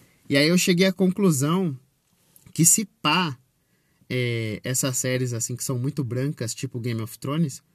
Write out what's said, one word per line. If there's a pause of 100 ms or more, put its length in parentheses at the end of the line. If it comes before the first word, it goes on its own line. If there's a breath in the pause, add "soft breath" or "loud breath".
(280 soft breath)
E
aí
eu
cheguei
à
conclusão (720)
que
se (140)
pá, (720)
é,
essas
séries
assim
que
são
muito
brancas,
tipo
Game
of
Thrones, (120)